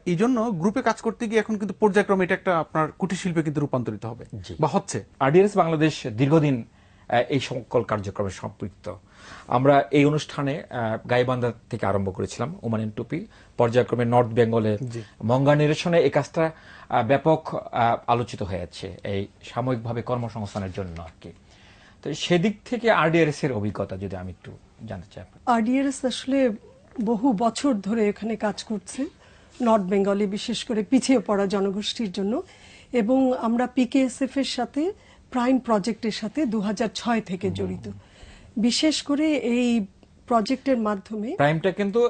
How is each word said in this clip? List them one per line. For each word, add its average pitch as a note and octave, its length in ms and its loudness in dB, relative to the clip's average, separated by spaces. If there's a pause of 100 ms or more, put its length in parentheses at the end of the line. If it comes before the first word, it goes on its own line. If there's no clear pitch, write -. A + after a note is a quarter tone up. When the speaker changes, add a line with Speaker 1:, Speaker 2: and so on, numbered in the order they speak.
Speaker 1:
এই F3+ 100 0
জন্য A#3 360 2
গ্রুপে G3 300 -2
কাজ A3+ 200 -2
করতে A3+ 260 -4
গিয়ে A3 120 2
এখন G#3+ 180 -2
কিন্তু F#3+ 220 -6
পর্যায়ক্রমে G3+ 460 4
এটা F3+ 80 2
একটা F3+ 260 0
আপনার D#3 320 -2
কুটির F#3 260 -4
শিল্পে E3 260 0
কিন্তু D3 180 -2
রূপান্তরিত A#2+ 440 -2
হবে A2+ 200 -10 (220)
Speaker 2:
জি। F2 120 -10
Speaker 1:
বা D3+ 80 2
হচ্ছে। C3+ 360 -2 (160)
Speaker 2:
আরডিআরএস F#3 380 6
বাংলাদেশ D#3+ 500 2
দীর্ঘদিন, C3+ 560 4 (460)
আহ, A#2+ 200 4
এই C#3+ 100 2
সকল B2 440 -2
কার্যক্রমে G2+ 460 -4
সম্পৃক্ত। G2+ 680 -12 (520)
আমরা C#3 440 4
এই C#3+ 140 6
অনুষ্ঠানে, D3 640 -2
আহ, A2+ 380 -4
গাইবান্ধা B2 460 0 (160)
থেকে A2 160 -4
আরম্ভ G2 300 0
করেছিলাম A#2+ 480 -6
ওমানিয়ান A2 280 -2
টুপি, C#3+ 340 -8 (320)
পর্যায়ক্রমে A#2+ 480 2
নর্থ A#2 280 4
বেঙ্গলে A2+ 440 2 (140)
Speaker 1:
জি। A#2 100 -10 (220)
Speaker 2:
মঙ্গা C3+ 320 4
নিরসনে D3+ 440 2
এই C#3+ 100 4
কাজটা, D#3 420 -2 (380)
আহ, B2 180 2
ব্যাপক, D3 480 2
আহ, A#2 420 0 (100)
আলোচিত A#2+ 360 0
হয়েছে F2+ 600 -8
এই G2 240 -4 (160)
সাময়িকভাবে A#2+ 580 -4
কর্মসংস্থানের G#2+ 680 -6
জন্য F2 300 -8
আর D#2+ 100 -16 (100)
কি। F2 80 -16 (760)
তো D3 100 -6
সেদিক F3 520 0
থেকে A#3 260 0
আরডিআরএস D#3+ 520 2
এর D3 80 0
অভিজ্ঞতা G2+ 460 -4
যদি F#2+ 180 -8
আমি F2+ 140 -10
একটু - 220 -18 (360)
জানতে G2 280 -12
চাই। - 80 -16 (220)
Speaker 3:
আরডিআরএস B3+ 600 0
আসলে C4 440 0 (520)
বহু A3+ 320 0
বছর A#3 400 0
ধরে G#3 360 0
এখানে G#3+ 260 -4
কাজ G#3 280 -4
করছে A3+ 420 -8 (560)
নর্থ A3+ 220 4
বেঙ্গলে, G3+ 440 0
বিশেষ G#3 360 -6
করে G#3+ 200 -2
পিছিয়ে C4 360 4
পড়া G3 260 0
জনগোষ্ঠীর G3 680 -2
জন্য, G#3 320 -2 (500)
এবং B3+ 400 4
আমরা A#3+ 340 0
পিকেএসএফ C4 720 0
এর C#4 60 2
সাথে C4+ 480 -4 (400)
প্রাইম B3+ 280 2
প্রজেক্টের A3 520 0
সাথে B3+ 340 -4
দু A3 160 -2
হাজার G#3 340 -2
ছয় A3+ 260 0
থেকে G3 300 -4
জড়িত। F#2 400 -6 (640)
বিশেষ A#3+ 440 2
করে D4+ 320 0
এই A#3+ 520 2 (420)
প্রজেক্টের B3+ 500 2
মাধ্যমে G#3+ 580 -4
Speaker 2:
প্রাইমটা D#3 360 2
কিন্তু G3+ 380 2